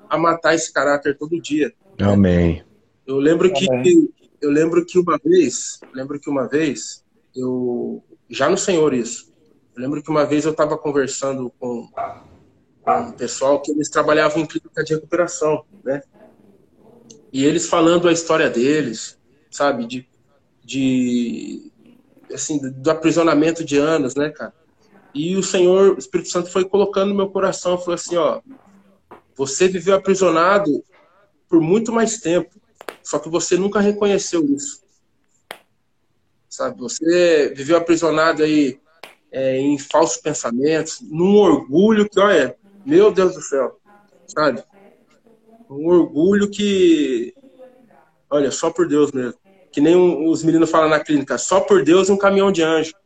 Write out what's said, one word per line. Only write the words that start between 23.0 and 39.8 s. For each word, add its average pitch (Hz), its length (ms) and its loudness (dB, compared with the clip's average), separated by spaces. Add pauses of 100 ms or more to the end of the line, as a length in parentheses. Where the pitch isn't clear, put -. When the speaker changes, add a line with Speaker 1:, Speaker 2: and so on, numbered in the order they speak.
Speaker 1:
de 143 140 -2
anos, 143 380 0
né, 147 160 -2
cara? 113 200 -14 (640)
E 165 220 -4
o 190 80 -2
Senhor, 185 520 4
o - 40 -10
Espírito - 300 -6
Santo 175 220 -4
foi 185 140 0
colocando 196 440 0
no 202 60 -2
meu 196 140 -2
coração, 180 480 -2
falou 180 180 -6
assim, 170 200 -6
ó, 135 260 0 (960)
você 139 320 0
viveu 185 280 0
aprisionado 180 880 2 (640)
por 165 140 4
muito 214 300 0
mais 226 280 -2
tempo, 170 300 -2 (540)
só - 160 -4
que 160 100 -14
você 170 280 -2
nunca 202 220 0
reconheceu 202 680 0
isso, - 360 -4 (1700)
sabe? 131 300 -8
Você 165 760 2
viveu 143 220 2
aprisionado 160 640 0
aí, 151 360 2 (520)
é, 131 280 -2
em 143 180 0
falsos - 400 0